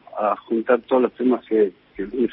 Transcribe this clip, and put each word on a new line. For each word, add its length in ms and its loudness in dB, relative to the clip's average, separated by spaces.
a 160 0
juntar 340 0
todos 220 2
los 100 -2
temas 340 -2
que, 240 2
que 100 -8
viene 280 -2